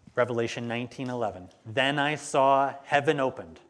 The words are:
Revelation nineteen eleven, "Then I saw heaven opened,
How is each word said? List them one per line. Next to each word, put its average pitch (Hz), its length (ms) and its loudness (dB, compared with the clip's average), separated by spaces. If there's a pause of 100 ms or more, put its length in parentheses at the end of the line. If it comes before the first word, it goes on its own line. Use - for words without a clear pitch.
(140)
Revelation 120 540 -2
nineteen 120 420 -6
eleven, 98 400 -6 (160)
"Then 131 340 0
I 147 160 0
saw 139 680 2
heaven 143 360 2
opened, 101 400 -4 (100)